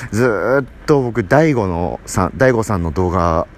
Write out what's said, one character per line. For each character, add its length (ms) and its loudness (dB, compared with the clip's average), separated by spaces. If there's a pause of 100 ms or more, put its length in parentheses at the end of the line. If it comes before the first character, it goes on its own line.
(120)
ず 140 0
ー 380 0
っ 20 -8 (200)
と 160 2
僕、 220 -2
大 280 2
悟 160 0
の 380 -4
さ 220 0
ん、 80 -6
大 160 4
悟 120 0
さ 120 -2
ん 80 -2
の 80 -2
動 180 0
画 380 0 (100)